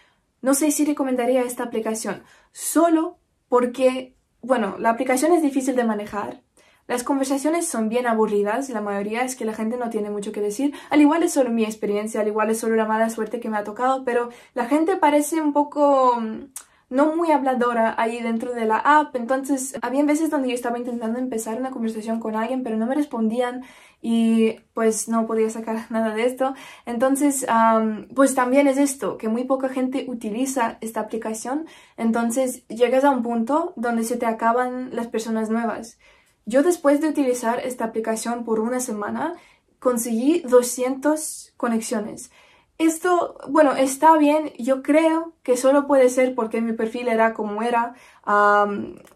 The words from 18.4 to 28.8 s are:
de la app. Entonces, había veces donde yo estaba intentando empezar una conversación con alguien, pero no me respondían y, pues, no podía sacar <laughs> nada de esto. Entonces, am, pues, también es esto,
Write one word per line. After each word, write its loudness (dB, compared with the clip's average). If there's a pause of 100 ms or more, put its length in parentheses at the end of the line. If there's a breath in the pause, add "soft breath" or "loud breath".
de -4
la 2
app. 2
Entonces, -2
había 0
veces 2
donde 0
yo -2
estaba -4
intentando -6
empezar -6
una -6
conversación -4
con -6
alguien, -4
pero -4
no 0
me -2
respondían -2 (380 loud breath)
y, 2 (160)
pues, 0
no 0
podía 2
sacar -6
<laughs> -18
nada -2
de 0
esto. -2 (300 loud breath)
Entonces, 0
am, 2
pues, 4
también 4
es 4
esto, 0